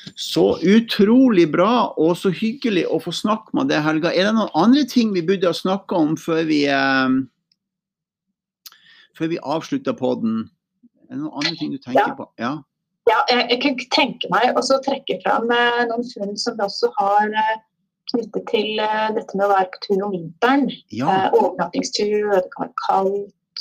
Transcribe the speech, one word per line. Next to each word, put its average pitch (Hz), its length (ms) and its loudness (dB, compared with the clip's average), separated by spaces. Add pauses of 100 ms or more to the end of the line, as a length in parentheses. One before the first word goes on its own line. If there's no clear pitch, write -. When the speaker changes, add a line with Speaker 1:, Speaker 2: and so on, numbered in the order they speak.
(140)
Speaker 1:
Så - 300 0 (180)
utrolig 220 880 4
bra, 202 380 2 (100)
og 165 180 4
så 196 140 0
hyggelig 214 560 -2
å 156 160 -2
få 175 100 -8
snakke 214 460 -4
med 135 100 0
deg, 151 140 0
Helga. 156 320 0
Er 185 160 2
det 226 80 0
noen 208 160 -2
andre 240 320 6
ting 220 260 2
vi 175 140 -2
burde 180 240 2
ha - 20 0
snakket 190 460 -2
om 156 180 2
før 165 300 -2
vi, 151 140 2 (100)
eh, 135 480 2 (2000)
før 160 160 -4
vi - 80 -8
avslutter 135 560 -4
podden? 113 460 -2 (680)
Er 127 60 -12
det 143 80 -8
noen 139 180 -10
andre 165 160 -4
ting 151 160 -6
du 131 40 -8
tenker 123 280 0
Speaker 2:
Ja. - 80 -6
Speaker 1:
på? - 140 -14 (100)
Ja. 123 160 -4 (520)
Speaker 2:
Ja, 226 120 2 (100)
jeg, 247 220 0
jeg 247 100 0
kan 277 160 0 (140)
tenke 247 400 -2
meg 214 260 2
også 269 220 2
å 269 60 -6
trekke 269 380 -4
fram, 226 280 0
eh, 240 360 2
noen 233 200 -4
funn 202 320 -8
som 233 180 -6
vi 214 80 -4
også 226 340 -2
har, 208 300 2
eh, 220 280 -2 (580)
knyttet 220 320 -4
til, 214 340 -2
eh, 214 320 0
dette 214 220 -6
med 196 120 2
å 202 100 4
være 185 160 2
på - 80 -16
tur 196 240 0
om 208 80 -4
vinteren. 233 580 0 (200)
Speaker 1:
Ja. 123 180 -4
Speaker 2:
Eh, 190 240 2
overnattingstur, 208 1000 0
det 185 180 2
kan - 160 -8
være - 60 -18 (140)
kaldt, 202 440 0 (280)